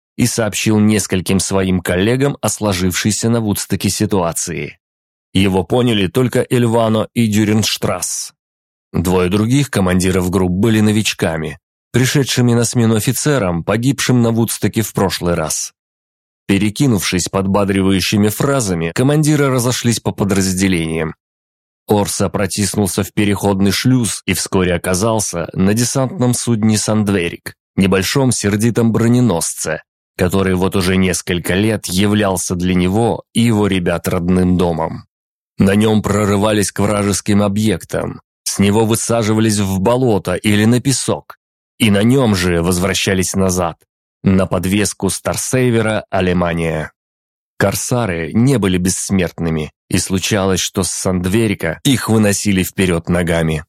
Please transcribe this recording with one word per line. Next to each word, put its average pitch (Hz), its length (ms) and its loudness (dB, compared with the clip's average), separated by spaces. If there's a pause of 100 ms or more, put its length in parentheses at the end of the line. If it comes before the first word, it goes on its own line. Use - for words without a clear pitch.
(180)
и 123 80 2
сообщил 107 520 0
нескольким 98 640 0
своим 95 400 0
коллегам 123 600 0
о 107 80 -2
сложившейся 101 800 -2
на 117 100 0
Вудстоке 104 480 -2
ситуации. 85 880 -4 (540)
Его 95 320 2
поняли 117 440 2
только 127 420 0
Эльвано 113 640 2
и 117 140 2
Дюренштрасс. 104 1080 -2 (580)
Двое 90 380 0
других 117 400 0
командиров 92 580 0
групп 92 220 0
были 107 300 2
новичками, 95 800 -2 (320)
пришедшими 123 640 2
на 117 100 2
смену 113 320 2
офицерам, 107 680 -2
погибшим 123 580 0
на 113 80 2
Вудстоке 113 520 -2
в - 100 -6
прошлый 87 420 -2
раз. 78 380 -4 (720)
Перекинувшись 101 840 0
подбадривающими 98 1000 0
фразами, 98 680 -2
командиры 147 560 2
разошлись 120 500 0
по 104 120 -4
подразделениям. 92 1000 0 (720)
Орса 101 420 0
протиснулся 101 720 -2
в - 100 -8
переходный 101 600 0
шлюз 123 540 0
и 95 80 0
вскоре 90 400 0
оказался 90 800 -2
на 95 220 2
десантном 123 600 0
судне 110 440 0
«Сандверик», 101 760 -2 (220)
небольшом 98 560 2
сердитом 107 600 0
броненосце, 110 880 0 (340)
который 95 380 0
вот 92 220 0
уже 92 200 0
несколько 90 580 -2
лет 104 320 0
являлся 98 680 0
для 90 200 0
него 92 580 0
и - 80 0
его 110 260 2
ребят 90 420 -2
родным 90 480 2
домом. 85 480 -2 (540)
На 98 160 4
нем 107 280 4
прорывались 101 720 0
к - 80 -4
вражеским 101 640 0
объектам, 101 800 -2 (240)
с - 140 -8
него 101 260 4
высаживались 110 720 0
в 95 220 0
болото 110 540 2
или 104 300 2
на 120 160 4
песок, 123 600 -4 (400)
и 110 100 4
на 101 120 2
нем 117 340 4
же 87 260 0
возвращались 92 720 -2
назад, 92 440 -2 (440)
на 95 240 2
подвеску 95 640 -2
Старсейвера 110 1000 -2
«Алемания». 85 840 -2 (640)
Корсары 98 760 -2
не 123 240 2
были 95 180 0
бессмертными, 85 960 -2 (160)
и 85 100 0
случалось, 95 640 -2
что - 220 -4
с 85 80 -4
Сандверика 92 960 -2
их 131 240 0
выносили 104 540 2
вперед 87 460 -2
ногами. 82 600 0